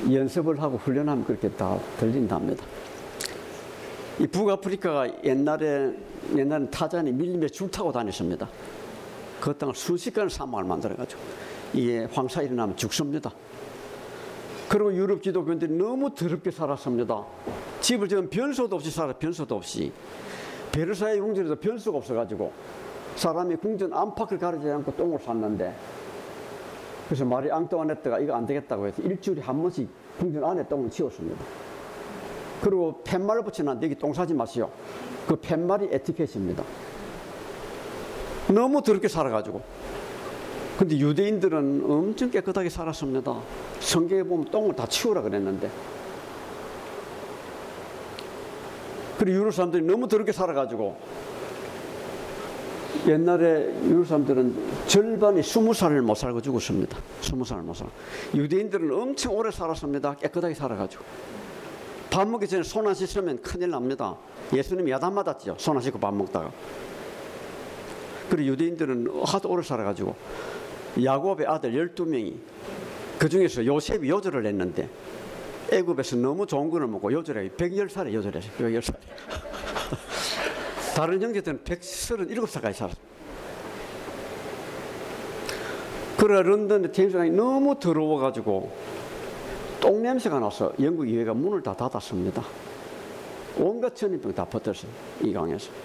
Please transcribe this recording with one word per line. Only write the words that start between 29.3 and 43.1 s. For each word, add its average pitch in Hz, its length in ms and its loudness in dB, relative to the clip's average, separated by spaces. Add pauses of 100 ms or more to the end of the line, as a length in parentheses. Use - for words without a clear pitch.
한 131 200 0
번씩 165 260 0 (320)
궁전 151 240 0
안에 165 240 2
똥을 135 240 0
치웠습니다. 85 520 -4 (1160)
그리고 180 420 2
팻말을 202 400 2
붙여놨는데 147 440 0
"여기 139 100 0
똥 147 160 0
싸지 165 220 0
마시오." 117 340 0 (580)
그 165 140 4
팻말이 180 500 2
에티켓입니다. 131 720 0 (1900)
너무 262 300 6
더럽게 202 240 6
살아가지고. 117 540 2 (1160)
근데 156 200 6
유대인들은 151 920 4
엄청 202 420 4
깨끗하게 185 380 2
살았습니다. 135 680 -2 (440)